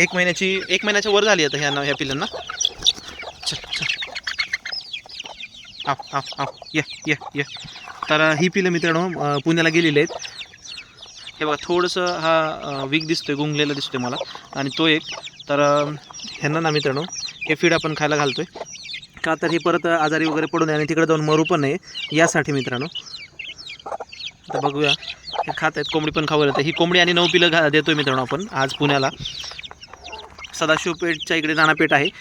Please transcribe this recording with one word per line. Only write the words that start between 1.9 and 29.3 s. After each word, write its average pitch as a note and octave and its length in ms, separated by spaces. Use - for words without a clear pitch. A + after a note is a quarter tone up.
पिल्लांना. C#3 320
चल, - 100
चल. - 280
आप, C#3 120
आप, C#3 120
आप, C#3 100
ये, D3+ 80
ये, D3+ 80
ये. C#3 80
तर, D#3 100
अ, D#3 200
ही F3+ 80
पिलं, F#3 200
मित्रांनो, E3+ 520
अ, D3 180
पुण्याला E3 300
गेलेली D#3 300
आहेत. E3 180
हे D#3 40
बघा, D3 180
थोडंसं F3+ 440
हा, D#3+ 560
अ, C#3 220
वीक D#3 220
दिसतोय, D3+ 300
गुंगलेला D3 360
दिसतोय C#3 280
मला, B2 160
आणि C#3 220
तो D#3+ 80
एक. D#3 160
तर, C#3+ 120
अ, D3 300
ह्यांना - 460
ना, D#3+ 100
मित्रांनो, C#3+ 320
हे D#3 60
फीड E3 180
आपण D#3 240
खायला D3+ 200
घालतोय, D3 280
का D#3+ 100
तर D#3 160
हे E3+ 80
परत E3+ 280
आजारी D#3+ 380
वगैरे D#3 220
पडू E3 180
नये D#3 120
आणि D3+ 120
तिकडे D#3+ 180
जाऊन D#3 180
मरू D#3 200
पण E3 160
नये C#3+ 160
यासाठी, D#3+ 400
मित्रांनो. B2+ 340
आता - 760
बघूया, C#3+ 300
हे - 220
खात D#3 200
आहेत, D3+ 160
कोंबडी D3+ 180
पण D#3 180
खाऊ D3+ 120
घालत C#3+ 160
आहे. C#3+ 80
ही D#3+ 80
कोंबडी F3 260
आणि F3 140
नऊ F3 200
पिलं F3 160
घा-, D#3+ 200
देतोय, D3+ 260
मित्रांनो, C#3 280
आपण C#3+ 300
आज C3+ 220
पुण्याला. C#3+ 340